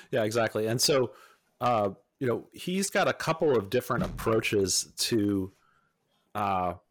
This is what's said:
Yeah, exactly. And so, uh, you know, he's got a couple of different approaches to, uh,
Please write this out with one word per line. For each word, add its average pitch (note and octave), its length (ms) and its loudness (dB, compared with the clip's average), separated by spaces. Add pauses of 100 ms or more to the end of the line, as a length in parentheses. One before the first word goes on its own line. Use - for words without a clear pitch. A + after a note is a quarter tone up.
(120)
Yeah, A#2 100 2
exactly. A2 440 0
And A#2 140 -2
so, C3+ 320 2 (480)
uh, A2+ 300 2 (300)
you C3 80 -2
know, A2 240 -2
he's F#3+ 380 -4
got F3+ 180 2
a B2+ 60 0
couple D#3+ 420 0
of G2 140 -2
different B2 340 0
approaches G#2 920 0
to, G2+ 520 0 (840)
uh, F#2 400 0 (160)